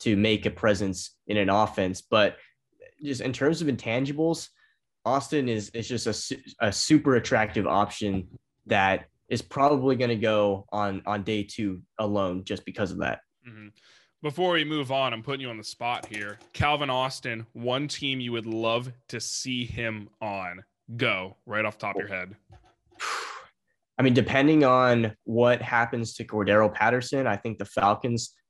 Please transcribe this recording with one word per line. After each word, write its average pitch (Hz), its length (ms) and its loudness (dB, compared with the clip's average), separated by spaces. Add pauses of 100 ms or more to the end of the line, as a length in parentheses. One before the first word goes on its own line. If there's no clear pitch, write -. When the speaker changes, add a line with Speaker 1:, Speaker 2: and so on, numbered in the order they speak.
Speaker 1:
to 110 160 2
make 107 280 2
a 104 60 0
presence 98 640 0 (140)
in 104 80 0
an 98 140 4
offense. 98 520 0
But 104 340 2 (640)
just 143 200 -6
in 127 120 -2
terms 165 300 0
of 151 60 0
intangibles, 139 800 -2 (560)
Austin 135 440 0
is, 107 220 -4
is 113 160 -8
just 120 220 -4
a 107 40 -2
su-, - 300 -8 (160)
a - 140 2
super 147 420 4
attractive 110 540 2
option 98 580 0 (400)
that 95 380 2 (240)
is 117 140 -2
probably 135 520 2
gonna 120 220 0
go 104 560 2
on, 101 340 -2
on 101 160 -2
day 104 220 -2
two 98 380 -6 (160)
alone 98 440 -2
just 101 220 -8
because 98 260 -6
of 87 80 -10
that. 69 220 -4 (280)
Speaker 2:
Mm-hmm. 107 200 -20 (540)
Before 175 300 0
we 160 120 2
move 147 260 -4
on, 135 220 0
I'm 113 100 -8
putting 139 200 -6
you 127 80 -10
on 113 60 -12
the 107 60 -14
spot 120 440 -6
here. 104 320 -10 (140)
Calvin 147 380 0
Austin, 127 640 -4
one 123 340 -2
team 135 320 -4
you 123 140 -6
would 113 140 -4
love 113 460 -2 (160)
to 113 120 -8
see 123 440 -6
him 110 440 -8 (120)
on. 95 440 -8 (320)
Go, 101 400 -2 (100)
right 107 180 -2
off 107 140 -4
the - 80 -6
top 98 80 -4
of 95 60 -4
your 87 80 -8
head. 95 260 -8 (680)
Speaker 1:
<sighs> - 960 -10
I 127 40 2
mean, 127 120 6
depending 143 500 6
on 123 500 4 (100)
what 120 380 4
happens 117 520 -2
to 113 100 -10
Cordero 107 480 4
Patterson, 123 540 0
I 104 100 0
think 110 220 -8
the 98 80 -6
Falcons 113 680 0 (160)